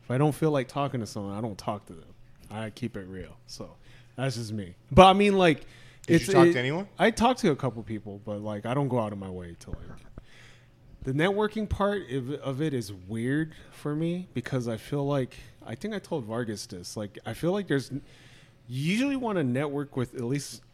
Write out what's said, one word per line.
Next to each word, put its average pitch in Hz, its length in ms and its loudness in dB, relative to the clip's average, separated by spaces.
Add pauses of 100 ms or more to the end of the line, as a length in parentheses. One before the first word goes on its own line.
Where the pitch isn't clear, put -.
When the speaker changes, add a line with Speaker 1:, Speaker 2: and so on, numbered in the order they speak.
Speaker 1:
if - 80 -8
I 123 80 2
don't 147 160 4
feel 156 160 2
like 135 160 0
talking 139 340 -2
to 104 60 -4
someone, 101 300 -6
I 107 40 -6
don't 110 180 -6
talk 104 280 -6
to 95 60 -16
them. 80 160 -18 (420)
I 107 200 -8
keep 113 260 -8
it 95 100 -10
real. 90 300 -12 (100)
So - 300 -14 (400)
that's 127 200 -2
just 110 160 -6
me. 95 220 -8 (160)
But 185 160 12
I 190 60 12
mean, 196 260 6
like, 165 220 6 (460)
Speaker 2:
Did 170 100 6
Speaker 1:
it's, 165 120 2
Speaker 2:
you - 60 2
talk 170 140 10
Speaker 1:
it, 170 60 6
Speaker 2:
to 131 40 0
anyone? 151 300 0 (100)
Speaker 1:
I 202 140 6
talked 240 300 4
to 185 80 6
a 135 60 2
couple 117 280 -2
people, 104 400 -8
but, 104 160 -6
like, 104 260 -6
I 120 80 0
don't 143 140 2
go 123 100 0
out 107 140 -2
of 101 60 -6
my 95 120 -8
way 90 300 -10
to, 95 100 -16
like, - 80 -6 (1300)
the 131 80 -4
networking 202 560 2
part 202 420 -2
of, 131 220 -4
of 135 300 -4
it 156 120 0
is 107 180 -4
weird 113 600 -2 (200)
for 147 220 -6
me 170 380 -2
because 123 360 -4
I 110 100 -4
feel 143 280 -4
like, 139 300 -2 (300)
I 113 80 -8
think 208 200 -8
I 196 40 -4
told 156 260 -6
Vargas 110 420 -4
this, 90 300 -12
like, 104 300 -8
I 113 80 -6
feel 170 180 0
like 202 160 -2
there's, 139 220 0
you 135 100 -6 (920)
usually 269 240 2
wanna 214 280 0
network 139 540 -2
with, 123 160 -2
at - 80 -6
least 131 400 -4 (120)